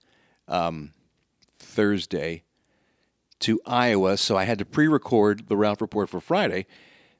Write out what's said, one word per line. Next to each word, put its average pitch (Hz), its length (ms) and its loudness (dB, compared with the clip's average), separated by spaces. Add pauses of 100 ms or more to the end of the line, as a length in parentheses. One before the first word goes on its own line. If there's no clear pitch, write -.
(500)
um, 82 420 -4 (680)
Thursday 87 840 -2 (960)
to 110 260 0
Iowa, 107 520 2
so - 180 0
I 95 80 0
had 107 160 -2
to 101 60 -6
pre-record 117 840 2
the 104 80 -2
Ralph 104 240 2
Report 104 300 -4
for 90 100 -6
Friday. 113 460 -2 (540)